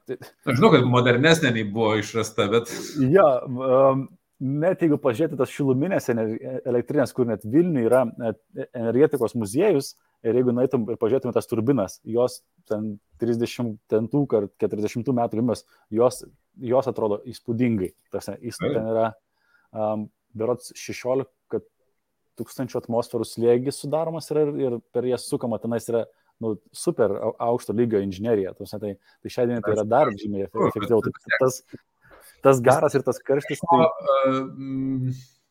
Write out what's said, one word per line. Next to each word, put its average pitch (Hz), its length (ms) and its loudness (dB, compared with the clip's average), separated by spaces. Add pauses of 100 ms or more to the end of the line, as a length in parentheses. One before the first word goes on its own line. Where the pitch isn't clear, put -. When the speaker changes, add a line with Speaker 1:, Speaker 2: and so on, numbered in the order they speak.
Speaker 1:
tie - 140 -10
Speaker 2:
Aš - 400 -6
žinau, 208 160 6
kad 123 140 6
modernesnė 123 680 4
nei 110 160 -2
buvo 110 280 2
išrasta, 107 520 -2
bet 117 240 0 (260)
Speaker 1:
Jo, 151 280 6 (400)
em, 135 400 4 (340)
net 147 400 -2
jeigu 151 160 2
pažiūrėti 143 400 -2
tas 127 160 -2
šilumines 143 560 0
ener-, 113 260 -2 (260)
elektrinės, 123 520 0
kur 120 160 0
net 107 160 -4
Vilniuj 139 400 2
yra, 123 180 4 (160)
e, 113 160 -4 (360)
energetikos 120 640 0
muziejus, 139 600 0 (300)
ir 113 120 2
jeigu 127 160 2
nueitum 123 340 0
ir 113 100 -6
pažiūrėtum 120 380 0
tas 110 140 -2
turbinas, 113 540 0
jos 117 360 -2 (320)
ten 107 240 -4 (200)
trisdešimt 117 720 -4
ten 113 240 0
tų 147 220 0
ar 107 200 0
keturiasdešimtų 107 640 -4
metų 117 260 -2
gamybos, 113 260 -2 (280)
jos, 123 300 2 (340)
jos 127 320 0
atrodo 107 340 -2
įspūdingai. 113 680 -2 (120)
Ta - 180 -10
prasme, 101 180 -12
jis - 220 -12
Speaker 2:
Taip. 113 120 -2
Speaker 1:
ten 110 160 -4
yra, 113 200 0 (640)
em, 107 340 -4 (240)
berods 117 420 -4
šešiolika - 880 -6 (800)
tūkstančių 120 420 -8
atmosferų 117 460 -4
slėgis 123 540 0
sudaromas 160 500 -4
yra 151 140 2
ir, 143 160 -4
ir 123 180 -2 (100)
per 120 180 -4
jas 123 220 -2
sukama, 120 320 -4
tenais 117 280 -4
yra, 113 160 0 (360)
nu, 110 160 -4 (160)
super 127 420 0
au-, - 240 -4
aukšto 117 380 -2
lygio 113 260 2
inžinerija. 98 540 -2
Ta 101 80 -14
prasme, 98 160 -12
tai, 101 140 -6 (260)
tai - 100 -12
šiai 123 160 0
dienai 120 160 -2
tai 107 140 0
yra 107 100 0
dar 131 240 4
žymiai 101 380 -6
efe-, - 80 -12
Speaker 2:
Kur? 196 100 0
Speaker 1:
efektyviau. 107 380 2
Tai - 340 -4
tas, 131 220 0 (840)
tas 131 200 6
garas 143 320 4
ir 127 100 0
tas 123 160 -2
karštis, 143 400 -2
tai 170 160 4
Speaker 2:
O, 165 80 6
e, 135 460 2
mm, 135 800 -4 (360)